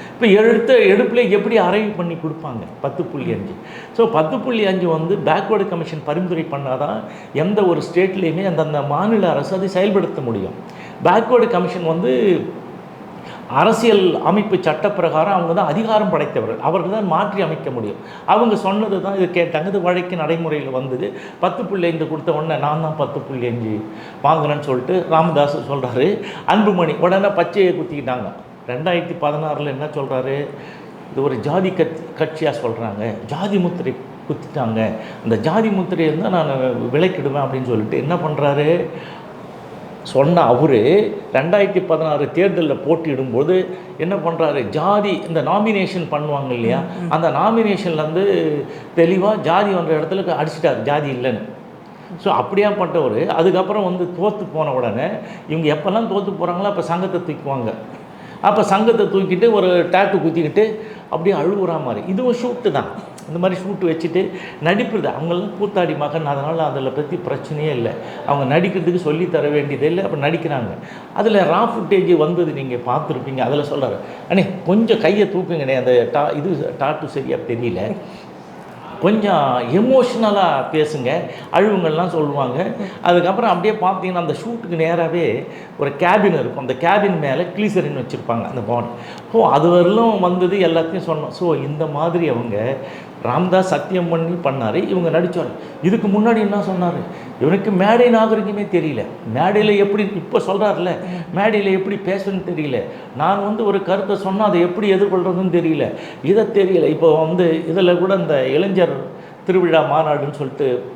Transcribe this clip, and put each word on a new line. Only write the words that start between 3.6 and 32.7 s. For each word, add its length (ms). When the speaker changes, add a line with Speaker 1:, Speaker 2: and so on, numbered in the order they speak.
Speaker 1:
So, 120
பத்து 300
புள்ளி 280
அஞ்சு 220
வந்து 360
பேக்வேர்டு 440
கமிஷன் 360
பரிந்துரை 460
பண்ணாதான் 500
எந்த 300
ஒரு 180
ஸ்டேட்லேயுமே 540
அந்தந்த 360
மாநில 480
அரசு 260
அதை 120
செயல்படுத்த 520
முடியும். 340
பேக்வேர்டு 440
கமிஷன் 380
வந்து 540
அரசியல் 720
அமைப்பு 340
சட்டப்பிரகாரம் 760
அவங்க 200
தான் 140
அதிகாரம் 440
படைத்தவர்கள், 500
அவர்கள் 300
தான் 160
மாற்றி 360
அமைக்க 280
முடியும். 260
அவங்க 300
சொன்னது 460
தான் 160
இது 240
கேட்டாங்க. 240
இது 160
வழக்கு 340
நடைமுறையில் 540
வந்தது. 420
பத்து 240
புள்ளி 220
ஐந்து 220
கொடுத்த 240
உடனே, 280
"நான் 220
தான் 140
பத்து 240
புள்ளி 260
அஞ்சு 340
வாங்கினேன்னு" 360
சொல்லிட்டு 500
ராமதாஸ் 460
சொல்றாரு. 640
அன்புமணி 500
உடனே 280
பச்சையை 460
குத்திக்கிட்டாங்க. 600
ரெண்டாயிரத்தி 520
பதினாறுல 460
என்ன 180
சொல்றாரு? 600
"இது 100
ஒரு 140
ஜாதி 360
கட்சி, 300
கட்சியா 320
சொல்றாங்க, 640